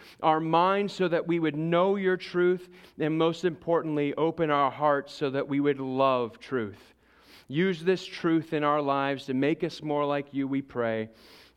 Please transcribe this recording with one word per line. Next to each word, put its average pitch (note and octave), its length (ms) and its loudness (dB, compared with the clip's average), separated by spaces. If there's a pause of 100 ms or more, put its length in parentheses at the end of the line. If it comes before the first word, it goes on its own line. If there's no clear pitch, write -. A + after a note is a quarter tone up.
(220)
our D#3 160 4
minds F3+ 540 2
so F#3 160 0
that E3 180 0
we E3+ 140 0
would D#3 160 0
know E3+ 400 2
your F#3 200 0
truth, F3+ 520 -2 (320)
and D#3 180 0
most E3 260 0
importantly, D#3 680 -2
open E3 340 0
our C#3+ 220 2
hearts C#3 420 0
so C#3+ 160 -4
that C3+ 200 -2
we C#3 100 0
would C#3+ 220 0
love C3 580 0
truth. A2 560 -6 (540)
Use E3 340 0
this F3+ 240 0
truth E3 460 0
in D3+ 100 0
our D3 180 4
lives C#3 460 0
to C3+ 80 -2
make D3 300 2
us - 180 -6
more D3 220 -2
like C#3+ 280 -4
you, C3+ 140 -2
we C3+ 160 -2
pray. A2+ 480 -2 (460)